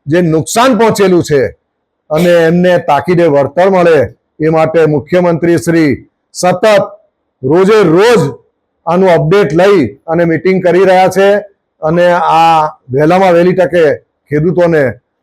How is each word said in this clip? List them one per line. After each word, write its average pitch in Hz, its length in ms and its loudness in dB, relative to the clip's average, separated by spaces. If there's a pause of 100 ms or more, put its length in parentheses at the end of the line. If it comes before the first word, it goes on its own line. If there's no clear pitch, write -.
જે 160 140 0
નુકસાન 185 560 0
પહોંચેલું 190 460 0
છે 143 180 0 (680)
અને 175 240 0 (100)
એમને 175 300 0 (140)
તાકીદે 170 400 0
વળતર 143 420 0
મળે 170 300 2 (400)
એ 151 100 -2
માટે 160 380 0
મુખ્યમંત્રી 170 720 -2
શ્રી 165 320 -2 (440)
સતત 180 300 -2 (800)
રોજે 190 340 2 (100)
રોજ 196 340 2 (640)
આનું 180 280 0
અપડેટ 165 400 0
લઈ 185 260 2 (280)
અને 165 180 -2
મીટિંગ 170 380 -2
કરી 180 220 2
રહ્યા 185 320 2
છે 196 120 2 (520)
અને 170 300 -2
આ 165 480 0 (320)
વહેલામાં 170 440 0
વહેલી 180 260 0
તકે 170 240 0 (460)
ખેડૂતોને 160 520 -2 (400)